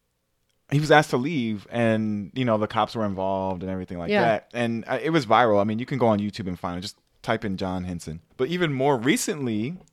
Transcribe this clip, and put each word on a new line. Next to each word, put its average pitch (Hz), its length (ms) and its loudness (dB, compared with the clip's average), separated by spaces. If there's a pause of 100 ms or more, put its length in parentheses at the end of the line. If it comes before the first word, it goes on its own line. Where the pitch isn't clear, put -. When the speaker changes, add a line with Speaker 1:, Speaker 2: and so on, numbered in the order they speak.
(680)
Speaker 1:
he 143 100 2
was 156 120 2
asked 151 200 8
to 151 60 0
leave, 120 540 -2
and, 110 640 0
you 131 100 0
know, 110 120 2
the 107 100 0
cops 107 280 0
were 110 100 -2
involved 95 580 -2
and 95 80 -6
everything 92 260 -8
like 85 120 -6
Speaker 2:
Yeah. 208 140 2
Speaker 1:
that. 110 300 0
And, 117 340 -2
uh, 127 140 -2
it 143 80 -2
was 160 160 2
viral. 110 340 6
I 101 40 4
mean, 110 160 0
you 123 60 -6
can 139 120 -6
go 120 100 4
on 107 120 4
YouTube 101 280 -4
and 90 120 -6
find 87 180 -6
it. 90 40 -8
Just 101 160 -12 (240)
type 113 240 -2
in 98 120 -2
John 92 280 -4
Henson. 85 340 -10 (180)
But 131 120 -2
even 170 240 -2
more 135 240 2
recently, 139 800 -2 (160)